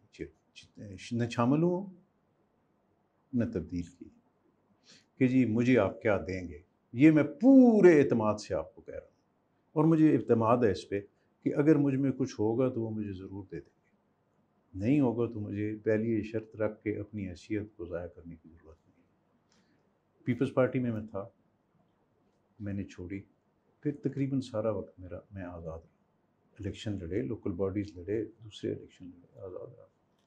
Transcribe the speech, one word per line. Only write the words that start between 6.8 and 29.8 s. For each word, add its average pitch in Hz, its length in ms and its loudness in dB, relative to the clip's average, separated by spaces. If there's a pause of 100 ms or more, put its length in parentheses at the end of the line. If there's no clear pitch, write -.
ये 143 180 8
मैं 151 140 4
पूरे 220 760 8
एतमाद 107 360 2
से - 160 -8
आपको - 280 -6
कह - 120 -16
रहा - 80 -12
हूँ, - 100 -20 (640)
और 156 100 2
मुझे 156 300 6
इत्मीनान 117 480 4
है 101 80 4
इस - 120 -6
पे 101 160 -6
कि - 520 -10
अगर 151 260 4
मुझ 139 160 2
में 135 180 0
कुछ 127 280 -6
होगा 113 300 0
तो 120 120 -6
वो 110 80 -6
मुझे 107 240 -8
ज़रूर 95 300 -12
दे 87 140 -14
देंगे, - 1300 -18
नहीं 143 160 4
होगा 117 260 0
तो 110 120 -8
मुझे 101 340 -6 (120)
पहली 110 260 2
ये 107 120 0
शर्त - 320 -8
रख 107 160 -2
के 104 280 -6
अपनी 104 240 -10
हैसियत 101 540 -8
को 87 100 -12
ज़ाया 87 200 -8
करने 85 280 -18
की 82 140 -20
ज़रूरत 80 280 -20 (100)
नहीं। - 160 -20 (1200)
पीपल्स 127 260 -2
पार्टी 127 280 0
में 123 120 -2
मैं 107 160 -8
था, 98 260 -12 (1300)
मैंने 101 220 -8
छोड़ी, 95 400 -12 (600)
फिर 147 200 -6
तकरीबन 135 360 -2
सारा 110 320 -4
वक्त - 280 -8
मेरा, 90 220 -14 (120)
मैं 95 100 -10
आज़ाद 85 200 -12
रहा, 80 260 -12 (720)
इलेक्शन 101 320 -8
लड़े, 90 280 -6
लोकल 120 300 -6
बॉडीज 98 460 -4
लड़े, 98 260 -4
दूसरे - 480 -10
इलेक्शन - 340 -14
लड़े, - 360 -20
आज़ाद 92 280 -14
रहा। - 180 -20 (400)